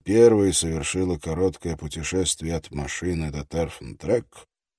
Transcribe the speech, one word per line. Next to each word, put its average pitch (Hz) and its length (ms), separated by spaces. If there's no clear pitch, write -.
первой 107 500
совершила 82 640
короткое 85 600
путешествие 80 800
от - 160
машины 78 580
до 73 140
Тарфен-Трак, 82 840